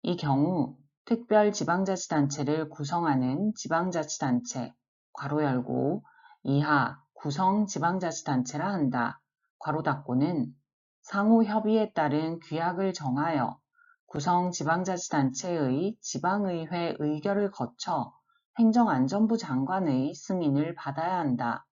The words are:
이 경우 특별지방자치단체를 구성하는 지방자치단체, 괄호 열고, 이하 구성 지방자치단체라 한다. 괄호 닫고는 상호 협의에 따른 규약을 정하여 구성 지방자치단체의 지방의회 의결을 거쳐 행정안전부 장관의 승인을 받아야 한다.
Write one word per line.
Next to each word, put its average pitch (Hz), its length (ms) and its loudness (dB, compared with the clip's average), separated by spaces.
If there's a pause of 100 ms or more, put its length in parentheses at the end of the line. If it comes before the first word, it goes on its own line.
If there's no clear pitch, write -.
이 175 160 -2
경우 147 580 0 (300)
특별지방자치단체를 175 1600 0
구성하는 151 880 0
지방자치단체, 151 1160 -2 (420)
괄호 147 280 -2
열고, 127 600 0 (380)
이하 143 580 2 (140)
구성 185 540 0
지방자치단체라 160 1000 -2
한다. 131 540 -2 (380)
괄호 151 240 -4
닫고는 143 640 0 (560)
상호 220 400 4
협의에 214 500 2
따른 160 460 0
규약을 175 540 -2
정하여 143 680 -2 (480)
구성 175 420 2
지방자치단체의 165 1500 0
지방의회 180 960 -2
의결을 196 540 -2
거쳐 131 600 -6 (460)
행정안전부 220 800 4
장관의 143 800 -2
승인을 160 580 0
받아야 160 460 -4
한다. 120 520 -2